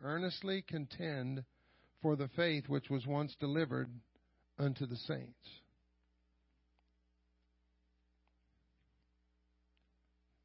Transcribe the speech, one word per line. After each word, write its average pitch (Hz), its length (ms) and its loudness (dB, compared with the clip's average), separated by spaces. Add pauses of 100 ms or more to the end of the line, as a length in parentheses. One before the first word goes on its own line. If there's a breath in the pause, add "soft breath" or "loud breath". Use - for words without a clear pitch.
earnestly 180 600 -2
contend 139 840 -4 (580 soft breath)
for 156 140 6
the 139 140 0
faith 160 400 2
which 139 200 0
was 131 160 2
once 143 300 0
delivered 135 560 0 (680)
unto 139 260 2
the 117 120 -4
saints." - 500 -6 (4000)